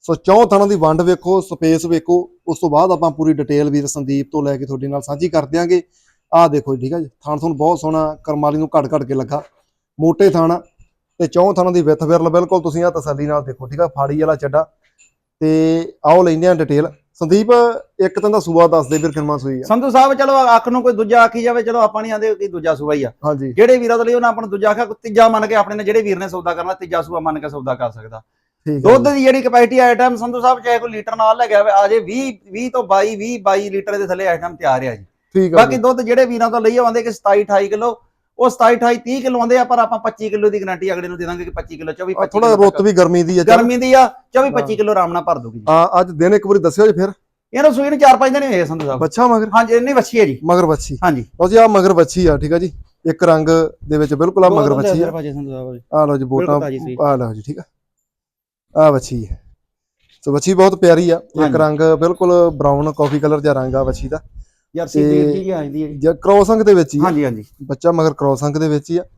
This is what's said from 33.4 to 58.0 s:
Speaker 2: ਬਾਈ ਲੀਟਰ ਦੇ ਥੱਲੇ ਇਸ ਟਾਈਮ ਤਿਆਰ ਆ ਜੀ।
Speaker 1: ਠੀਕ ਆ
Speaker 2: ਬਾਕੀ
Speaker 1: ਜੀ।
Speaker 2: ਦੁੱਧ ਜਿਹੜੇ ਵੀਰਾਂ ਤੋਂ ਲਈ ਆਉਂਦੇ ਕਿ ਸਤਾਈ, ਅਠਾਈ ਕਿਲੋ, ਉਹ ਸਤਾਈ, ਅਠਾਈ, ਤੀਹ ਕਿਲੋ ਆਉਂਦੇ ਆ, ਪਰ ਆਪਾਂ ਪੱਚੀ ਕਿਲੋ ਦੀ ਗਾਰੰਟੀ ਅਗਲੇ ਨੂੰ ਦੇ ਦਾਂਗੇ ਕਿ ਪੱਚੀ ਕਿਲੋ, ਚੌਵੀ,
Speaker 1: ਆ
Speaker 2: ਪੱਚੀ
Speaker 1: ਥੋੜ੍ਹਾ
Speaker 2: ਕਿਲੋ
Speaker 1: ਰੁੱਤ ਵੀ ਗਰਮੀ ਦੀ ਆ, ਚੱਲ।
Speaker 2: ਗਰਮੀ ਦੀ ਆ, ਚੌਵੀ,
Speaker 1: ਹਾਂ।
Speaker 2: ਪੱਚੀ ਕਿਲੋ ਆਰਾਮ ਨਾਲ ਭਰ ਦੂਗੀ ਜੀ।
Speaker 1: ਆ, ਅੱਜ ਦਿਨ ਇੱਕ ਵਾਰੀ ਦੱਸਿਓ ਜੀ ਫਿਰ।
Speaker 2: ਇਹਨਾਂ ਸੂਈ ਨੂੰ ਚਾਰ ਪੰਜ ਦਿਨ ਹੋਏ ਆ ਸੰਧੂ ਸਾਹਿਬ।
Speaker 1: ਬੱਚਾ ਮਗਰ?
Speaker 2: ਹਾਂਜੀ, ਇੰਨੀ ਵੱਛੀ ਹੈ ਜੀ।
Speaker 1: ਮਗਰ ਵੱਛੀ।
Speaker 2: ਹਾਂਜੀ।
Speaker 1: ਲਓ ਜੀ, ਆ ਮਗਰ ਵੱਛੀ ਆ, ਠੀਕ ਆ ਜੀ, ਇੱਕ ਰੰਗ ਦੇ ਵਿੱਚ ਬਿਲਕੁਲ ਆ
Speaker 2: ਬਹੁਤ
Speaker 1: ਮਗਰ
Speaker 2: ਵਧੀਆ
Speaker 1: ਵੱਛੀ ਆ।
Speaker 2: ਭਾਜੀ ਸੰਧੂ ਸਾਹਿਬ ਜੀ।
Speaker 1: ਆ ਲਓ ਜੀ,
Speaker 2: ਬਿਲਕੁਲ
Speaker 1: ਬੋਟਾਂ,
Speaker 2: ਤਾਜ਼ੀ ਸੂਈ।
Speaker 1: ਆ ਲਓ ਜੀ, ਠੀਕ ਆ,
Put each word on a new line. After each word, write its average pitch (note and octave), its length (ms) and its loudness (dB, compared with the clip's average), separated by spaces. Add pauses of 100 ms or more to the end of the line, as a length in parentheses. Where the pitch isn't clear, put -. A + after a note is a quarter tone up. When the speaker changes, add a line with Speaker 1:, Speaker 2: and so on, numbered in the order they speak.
Speaker 2:
ਬਾਈ G3 280 -2
ਲੀਟਰ G3 280 -6
ਦੇ G3 80 -4
ਥੱਲੇ F3+ 280 -2
ਇਸ D#3+ 60 -8
ਟਾਈਮ E3+ 160 -12
ਤਿਆਰ C3 280 -2
ਆ A#2+ 100 -6
ਜੀ। G2+ 100 -20 (300)
Speaker 1:
ਠੀਕ F#3 200 0
ਆ - 20 6
Speaker 2:
ਬਾਕੀ B3+ 200 4
Speaker 1:
ਜੀ। A3 60 -4
Speaker 2:
ਦੁੱਧ B3+ 180 0
ਜਿਹੜੇ B3 260 2
ਵੀਰਾਂ A#3 240 -2
ਤੋਂ A#3 100 -2
ਲਈ A3 160 2
ਆਉਂਦੇ A#3 260 0
ਕਿ A3+ 100 -8
ਸਤਾਈ, G3+ 320 0
ਅਠਾਈ G3+ 240 0
ਕਿਲੋ, A3 340 -4 (360)
ਉਹ B3 120 2
ਸਤਾਈ, A#3+ 260 2
ਅਠਾਈ, A#3+ 200 0
ਤੀਹ B3 260 -6
ਕਿਲੋ B3 180 -2
ਆਉਂਦੇ A#3 180 2
ਆ, B3 60 2
ਪਰ B3 140 0
ਆਪਾਂ A3+ 200 0
ਪੱਚੀ A3 300 -8
ਕਿਲੋ G#3 220 0
ਦੀ G3+ 120 -6
ਗਾਰੰਟੀ F#3 300 -6
ਅਗਲੇ F3 160 -8
ਨੂੰ F3 100 -12
ਦੇ E3+ 80 -10
ਦਾਂਗੇ F3 180 -10
ਕਿ E3+ 60 -14
ਪੱਚੀ E3 260 -12
ਕਿਲੋ, D#3+ 160 -10
ਚੌਵੀ, F#3 200 -8
Speaker 1:
ਆ F#3 80 -6
Speaker 2:
ਪੱਚੀ F#3+ 120 -2
Speaker 1:
ਥੋੜ੍ਹਾ A3 240 2
Speaker 2:
ਕਿਲੋ G3 80 6
Speaker 1:
ਰੁੱਤ G3 160 2
ਵੀ G#3 120 2
ਗਰਮੀ F3 300 2
ਦੀ F3+ 160 0
ਆ, E3+ 60 2
ਚੱਲ। A3+ 120 4
Speaker 2:
ਗਰਮੀ A#3+ 200 2
ਦੀ B3+ 160 0
ਆ, C4 140 6
ਚੌਵੀ, - 400 -2
Speaker 1:
ਹਾਂ। C#4 60 -4
Speaker 2:
ਪੱਚੀ A3 240 -4
ਕਿਲੋ G#3 160 0
ਆਰਾਮ F3 200 0
ਨਾਲ F3 100 -4
ਭਰ E3 160 -2
ਦੂਗੀ A#2 200 -14
ਜੀ। G#2+ 100 -18
Speaker 1:
ਆ, E3+ 320 4
ਅੱਜ F3+ 100 -2
ਦਿਨ E3+ 240 2
ਇੱਕ G3 120 0
ਵਾਰੀ G3+ 120 4
ਦੱਸਿਓ E3+ 280 2
ਜੀ A3 60 4
ਫਿਰ। F3+ 160 -2 (460)
Speaker 2:
ਇਹਨਾਂ C#4+ 160 4
ਸੂਈ C#4 200 -2
ਨੂੰ D4 80 -2
ਚਾਰ C4+ 180 6
ਪੰਜ C4 160 2
ਦਿਨ C#4 100 -2
ਹੋਏ A3+ 180 0
ਆ E3+ 40 0
ਸੰਧੂ D#3 220 -6
ਸਾਹਿਬ। C3 140 -4
Speaker 1:
ਬੱਚਾ F#3+ 260 0
ਮਗਰ? A3 280 2
Speaker 2:
ਹਾਂਜੀ, A3+ 200 2
ਇੰਨੀ B3 180 0
ਵੱਛੀ A#3+ 280 0
ਹੈ G#3 40 6
ਜੀ। C3+ 200 -4
Speaker 1:
ਮਗਰ F3 200 2
ਵੱਛੀ। D3 400 -4
Speaker 2:
ਹਾਂਜੀ। D3 180 0
Speaker 1:
ਲਓ E3+ 260 -2
ਜੀ, G#3+ 80 2
ਆ A3+ 100 8
ਮਗਰ G3+ 260 4
ਵੱਛੀ F3 340 2
ਆ, D3+ 100 2
ਠੀਕ D3 160 -4
ਆ E3+ 60 0
ਜੀ, E3+ 140 -4 (340)
ਇੱਕ E3 180 -2
ਰੰਗ D#3 240 2 (400)
ਦੇ D3+ 100 -2
ਵਿੱਚ D3+ 160 0
ਬਿਲਕੁਲ F#3 300 0
ਆ F3+ 40 6
Speaker 2:
ਬਹੁਤ E3 140 2
Speaker 1:
ਮਗਰ C#3+ 100 2
Speaker 2:
ਵਧੀਆ F#3+ 180 0
Speaker 1:
ਵੱਛੀ E3+ 120 0
ਆ। E3+ 80 -2
Speaker 2:
ਭਾਜੀ D3+ 220 -10
ਸੰਧੂ C#3 180 -10
ਸਾਹਿਬ B2+ 240 -12
ਜੀ। A#2+ 80 -18 (120)
Speaker 1:
ਆ D3+ 100 2
ਲਓ D3 80 -2
ਜੀ, C3+ 120 -2
Speaker 2:
ਬਿਲਕੁਲ C3+ 220 -2
Speaker 1:
ਬੋਟਾਂ, D3 140 0
Speaker 2:
ਤਾਜ਼ੀ C#3 180 -8
ਸੂਈ। B2+ 240 -10
Speaker 1:
ਆ C#3+ 140 0
ਲਓ A#2 180 -6
ਜੀ, G#2+ 120 -16
ਠੀਕ C#3+ 120 -12
ਆ, E3+ 40 -18 (1120)